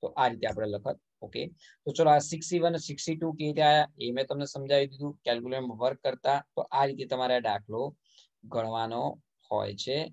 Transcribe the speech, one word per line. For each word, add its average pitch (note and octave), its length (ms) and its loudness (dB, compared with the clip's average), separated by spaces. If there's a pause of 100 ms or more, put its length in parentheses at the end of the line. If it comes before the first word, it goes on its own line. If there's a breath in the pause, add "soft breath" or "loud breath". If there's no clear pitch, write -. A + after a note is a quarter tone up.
તો - 60 -4
આ C3+ 200 2
રીતે A#2 180 -4
આપણે G#2+ 200 -2
લખત. G#2 340 -6 (220)
ઓકે, A#2 240 -8 (400 soft breath)
તો D3 60 -4
ચલો, D#3 180 6
આ D3 80 10
સિક્સ D#3 280 -4
સી F3 120 0
વન, E3+ 180 2
સિક્સ D3 280 -8
સી D#3+ 120 -2
ટુ E3 160 -2
કેવી D#3 160 -4
રીતે D3+ 140 2
આયા D3+ 260 6 (120)
એ A#2+ 120 -4
મેં C3+ 140 -2
તમને C#3+ 200 -4
સમજાવી C#3 400 2
દીધું. C#3 380 -8
કેલ્ક્યુલેટરમાં B2 540 -2
વર્ક C3 200 0
કરતા C3+ 420 0
તો - 220 -6
આ C#3 220 2
રીતે C#3 220 -4
તમારે B2+ 280 0
આ B2 60 4
દાખલો A2 560 -4 (480 soft breath)
ગણવાનો A2+ 580 -2 (480)
હોય G#2 260 -2
છે. C3 220 -2 (140)